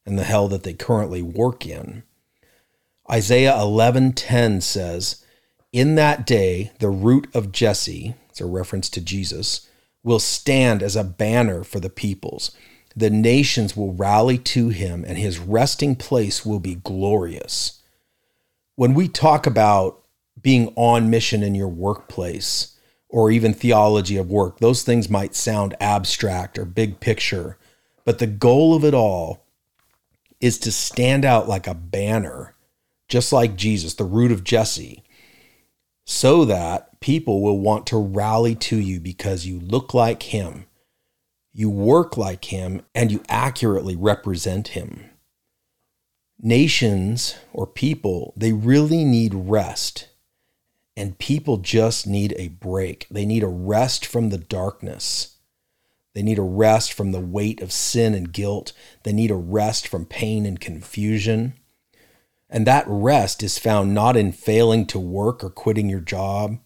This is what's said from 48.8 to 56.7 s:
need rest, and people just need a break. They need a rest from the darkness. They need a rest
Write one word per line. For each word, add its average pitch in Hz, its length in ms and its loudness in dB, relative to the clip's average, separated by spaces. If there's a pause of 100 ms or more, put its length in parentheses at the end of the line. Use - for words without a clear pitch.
need 117 300 2
rest, 95 720 -4 (880)
and 98 220 -10
people 143 380 -2
just 113 500 0
need 101 300 -2
a 90 120 -10
break. 92 600 -8
They 104 140 -6
need 110 180 0
a 101 60 0
rest 101 560 -2
from 113 240 -2
the 98 100 -2
darkness. - 1000 -8 (800)
They 101 80 -6
need 107 160 0
a 101 40 0
rest 110 500 2